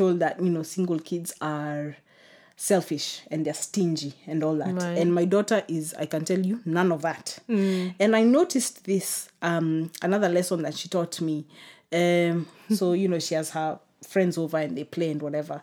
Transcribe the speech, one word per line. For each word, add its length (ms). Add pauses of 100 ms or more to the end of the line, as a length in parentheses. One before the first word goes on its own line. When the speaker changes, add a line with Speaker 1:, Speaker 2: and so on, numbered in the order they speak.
Speaker 1:
told 180
that, 200
you 120
know, 120
single 360
kids 420
are 540 (600)
selfish 720
and 160
they're 80
stingy 600 (140)
and 160
all 120
that. 180
Speaker 2:
Right. 240
Speaker 1:
And 160
my 120
daughter 420
is, 280
I 100
can 200
tell 140
you, 260
none 260
of 100
that. 380 (100)
Speaker 2:
Mm. 500
Speaker 1:
And 160
I 80
noticed 600
this, 440 (120)
um, 500 (100)
another 280
lesson 340
that 120
she 140
taught 320
me. 240 (460)
Um, 560 (120)
Speaker 2:
<laughs> 140
Speaker 1:
so, 200
you 140
know, 120
she 160
has 160
her 280 (280)
friends 300
over 200
and 200
they 60
play 280
and 100
whatever. 420